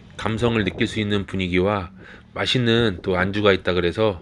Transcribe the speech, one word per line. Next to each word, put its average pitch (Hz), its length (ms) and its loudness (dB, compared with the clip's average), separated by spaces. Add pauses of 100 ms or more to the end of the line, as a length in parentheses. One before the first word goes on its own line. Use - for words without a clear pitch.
(180)
감성을 113 460 0
느낄 95 220 -2
수 107 140 -6
있는 104 260 -2
분위기와 92 640 0 (440)
맛있는 113 680 0
또 92 160 0
안주가 101 360 2
있다 92 200 0
그래서 90 480 0